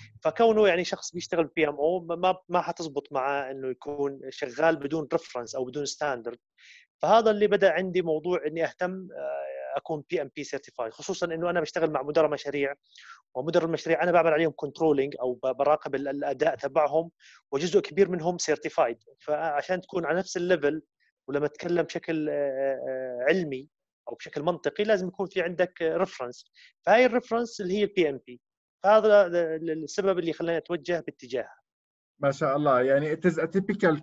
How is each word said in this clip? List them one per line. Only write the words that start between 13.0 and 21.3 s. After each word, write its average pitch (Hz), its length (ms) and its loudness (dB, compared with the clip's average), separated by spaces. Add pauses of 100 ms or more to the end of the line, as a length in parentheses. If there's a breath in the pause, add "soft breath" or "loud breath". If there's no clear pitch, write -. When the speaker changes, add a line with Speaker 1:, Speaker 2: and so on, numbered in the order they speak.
Speaker 1:
ومدراء 160 300 2
المشاريع 160 380 0
أنا 175 80 2
بعمل 165 220 6
عليهم 156 220 2
كنترولينج 143 680 0
أو 123 120 -2
ب-، 123 140 -6 (100)
براقب 143 380 2
ال-، 139 120 -4
الأداء 143 480 0
تبعهم، 151 560 0 (400 soft breath)
وجزء 160 280 2
كبير 180 300 2
منهم 175 280 -2
certified. 156 600 0 (220)
فعشان 151 600 -4
تكون 170 240 -6
على 156 120 0
نفس 190 200 -6
level 160 440 0 (460)
ولما 143 200 -2